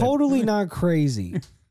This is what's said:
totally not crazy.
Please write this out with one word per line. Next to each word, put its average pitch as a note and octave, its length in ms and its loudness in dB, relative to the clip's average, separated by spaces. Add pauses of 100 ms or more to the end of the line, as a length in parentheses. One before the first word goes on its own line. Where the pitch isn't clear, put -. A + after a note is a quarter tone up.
totally C#4 400 2
not G#3 280 0
crazy. D3 680 0 (320)